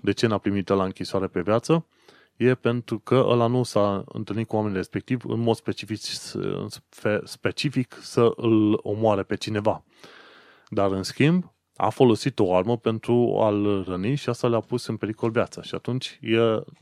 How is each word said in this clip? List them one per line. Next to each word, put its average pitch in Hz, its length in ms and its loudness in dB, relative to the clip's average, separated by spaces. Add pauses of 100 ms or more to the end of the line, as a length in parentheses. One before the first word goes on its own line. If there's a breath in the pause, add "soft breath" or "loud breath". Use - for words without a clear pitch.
de 101 100 0
ce 117 160 0
n-a 110 100 2
primit 98 320 -2
ăla 98 140 2
închisoare 95 440 -4
pe 90 140 -4
viață, 120 440 2 (500 soft breath)
e 123 200 2
pentru 120 440 -2
că - 160 0
ăla 120 320 4
nu 123 160 0
s-a 101 440 0
întâlnit 107 400 -6
cu - 80 -4
oamenii 107 220 -2
respectiv 104 480 -6
în 110 140 -4
mod 117 160 2
specific, - 440 -6 (1200)
specific - 760 -4
să 117 340 2
îl 107 480 2
omoare 104 400 0
pe 104 120 -6
cineva. 104 480 -2 (840 loud breath)
Dar, 98 220 2
în 95 120 -2
schimb, 170 480 0 (240)
a 95 140 0
folosit 123 500 2
o 92 160 4
armă 104 220 2
pentru 113 600 0
a-l 104 480 2
răni 92 280 -2
și - 140 -6
asta 120 180 -2
le-a 117 120 2
pus 120 260 -6
în 113 120 -6
pericol 110 320 -4
viața. 110 320 -2
Și - 140 -12
atunci 123 460 -8
e, 113 160 0 (440)